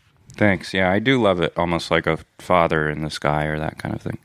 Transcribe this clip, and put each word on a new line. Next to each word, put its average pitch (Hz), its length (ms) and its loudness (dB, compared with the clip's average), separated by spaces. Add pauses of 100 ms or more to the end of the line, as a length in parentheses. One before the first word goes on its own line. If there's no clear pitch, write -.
(380)
Thanks. 98 380 0
Yeah, 92 160 2
I 101 80 2
do 127 200 2
love 95 220 2
it, 82 160 0
almost 85 320 -2
like 82 160 2
a 80 140 0 (180)
father 82 500 2
in 76 140 -4
the 78 80 -4
sky 76 360 -2
or 76 120 -4
that 78 220 -6
kind - 160 -6
of - 80 -8
thing. - 220 -8